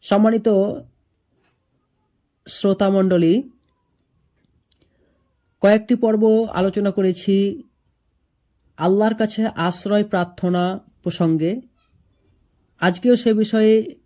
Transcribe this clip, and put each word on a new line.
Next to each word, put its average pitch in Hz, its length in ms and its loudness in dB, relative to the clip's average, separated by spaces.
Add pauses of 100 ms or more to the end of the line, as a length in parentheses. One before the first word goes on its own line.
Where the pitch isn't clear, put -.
সম্মানিত 220 440 2 (2000)
শ্রোতামণ্ডলী, 190 880 2 (2250)
কয়েকটি 214 340 4
পর্ব 220 260 0 (300)
আলোচনা 196 380 -2
করেছি 185 460 -2 (1400)
আল্লাহর 202 360 0
কাছে 214 320 -4
আশ্রয় 202 580 -2
প্রার্থনা 180 580 -2 (400)
প্রসঙ্গে। 165 580 -2 (1200)
আজকেও 185 360 2
সে - 180 -2
বিষয়ে 214 380 2 (340)